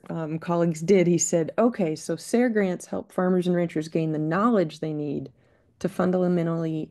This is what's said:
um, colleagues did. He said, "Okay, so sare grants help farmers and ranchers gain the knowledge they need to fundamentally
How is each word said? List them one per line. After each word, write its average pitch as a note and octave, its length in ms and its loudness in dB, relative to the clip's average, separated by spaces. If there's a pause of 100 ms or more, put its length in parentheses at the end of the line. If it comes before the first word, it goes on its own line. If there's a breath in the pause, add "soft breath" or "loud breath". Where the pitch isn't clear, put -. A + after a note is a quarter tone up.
um, D#3+ 300 -6
colleagues E3+ 400 0
did. F3 260 4
He E3+ 120 4
said, E3 400 0
"Okay, G#3 400 2
so - 180 -6
sare A#3+ 320 0
grants G3+ 380 -2
help - 260 -10
farmers F#3 340 2
and F3+ 100 2
ranchers E3+ 340 -2
gain D#3+ 240 -2
the D3+ 60 -4
knowledge F3 600 0
they D#3 140 -6
need D3 360 -6 (500 soft breath)
to E3+ 100 -4
fundamentally E3 1000 0